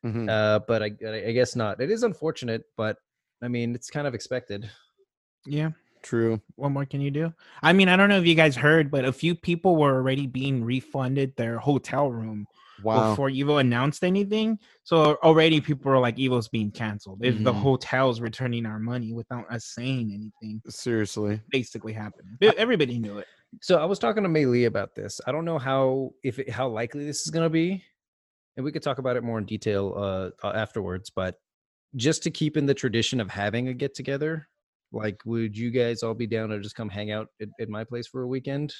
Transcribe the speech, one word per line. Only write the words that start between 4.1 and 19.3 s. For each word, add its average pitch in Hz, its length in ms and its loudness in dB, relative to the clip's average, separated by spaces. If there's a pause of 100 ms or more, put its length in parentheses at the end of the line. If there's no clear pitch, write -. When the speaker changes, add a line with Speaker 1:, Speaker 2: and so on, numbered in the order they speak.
Speaker 2:
expected. 113 560 -8 (760)
Speaker 3:
Yeah. 151 260 -2 (300)
Speaker 1:
True. 113 400 0 (140)
Speaker 3:
What 139 140 -4
more 139 160 -2
can 139 160 -6
you 139 100 -2
do? 160 220 -4 (280)
I 160 120 6
mean, 190 160 8
I 185 80 8
don't 196 100 8
know 202 120 6
if 170 60 4
you 170 100 8
guys 156 200 8
heard, 147 340 6
but 139 140 0
a 131 80 2
few 165 240 0
people 170 400 2
were 143 200 4
already 135 320 0
being 131 360 -2
refunded 131 720 -2
their 117 240 -2
hotel 135 500 0
room 110 360 -8 (360)
Speaker 1:
Wow. 110 280 4
Speaker 3:
before 135 200 2
Evo 139 300 2
announced 131 460 2
anything. 208 520 0 (280)
So 151 360 4
already 160 380 8
people 139 320 0
were 131 80 8
like, 120 160 2
"Evo's 127 320 0
being 107 240 -2
canceled. 104 540 -8
If 117 180 2
the 123 80 4
Speaker 2:
Mm-hmm. 104 100 0
Speaker 3:
hotel's 131 600 2
returning 117 440 -4
our 107 140 -6
money 117 320 -6
without 117 400 -10